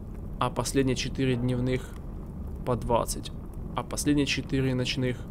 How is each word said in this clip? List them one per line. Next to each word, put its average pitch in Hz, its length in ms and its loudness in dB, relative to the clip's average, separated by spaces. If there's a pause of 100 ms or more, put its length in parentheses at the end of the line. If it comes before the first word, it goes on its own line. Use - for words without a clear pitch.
(380)
а 123 120 2
последние 127 480 2
четыре 131 400 0
дневных 123 520 0 (760)
по 127 100 2
двадцать, 117 560 2 (420)
а 123 100 -2
последние 143 420 4
четыре 131 500 2
ночных 127 400 2 (160)